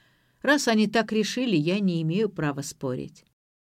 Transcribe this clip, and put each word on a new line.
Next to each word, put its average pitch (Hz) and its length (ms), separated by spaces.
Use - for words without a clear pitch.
Раз 277 260
они 214 200
так 220 240
решили, 214 440
я 170 240
не 175 220
имею 185 280
права 143 320
спорить». 139 640